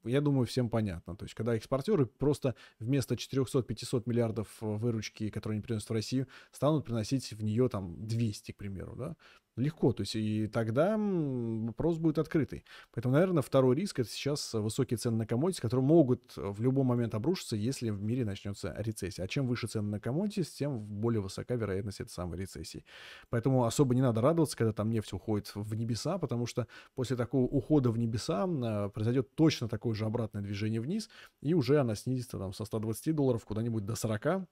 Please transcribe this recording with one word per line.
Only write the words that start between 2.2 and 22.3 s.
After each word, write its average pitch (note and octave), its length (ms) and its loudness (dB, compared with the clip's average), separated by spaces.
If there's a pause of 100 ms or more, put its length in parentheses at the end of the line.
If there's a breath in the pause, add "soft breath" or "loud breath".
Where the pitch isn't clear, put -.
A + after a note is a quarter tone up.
вместо B2 380 0
четырёхсот-пятисот B2+ 880 -2
миллиардов A2+ 400 0 (140)
выручки, A2 680 -2
которые G#2+ 280 -4
они G#2 40 -2
приносят A2 280 -6
в A2+ 40 -2
Россию, B2+ 340 -2 (240 loud breath)
станут D3 340 0
приносить A#2 480 -2
в G#2+ 100 -8
неё A2 240 2
там F#2+ 400 -6
двести, A2+ 460 -2
к - 40 -18
примеру, F2 380 -10
да? E3 200 -8 (420 loud breath)
Легко, C#3 340 2
то - 120 -4
есть - 120 -6
и G#2+ 320 0
тогда, A#2 460 2
м, C3+ 720 -2
вопрос D#3 320 0
будет D#3+ 200 2
открытый. - 460 0 (300 loud breath)
Поэтому, B2 220 2
наверное, E3+ 280 6
второй C3 320 6
риск — D#3 240 -4
это A2+ 100 0
сейчас - 440 -4
высокие A2+ 440 0
цены A2+ 200 0
на A2+ 60 0
commodities, C#3 360 0
которые B2+ 260 2
могут C#3+ 520 6
в G2+ 240 -6
любой C3 240 4
момент A#2+ 280 2
обрушиться, A#2 440 -2
если A#2 320 -2
в G2 120 -4
мире A#2 220 -2
начнётся G2 540 -6
рецессия. G2 480 -6
А - 20 -10
чем C3+ 200 -2
выше A#2+ 200 -2
цены G#2+ 220 -4
на G#2 80 -2
commodities, E3+ 580 -2
тем C#3 240 -4
более G#2+ 400 0
высока G2+ 360 -4
вероятность G2+ 440 -4
этой - 100 -8
самой F2 300 -6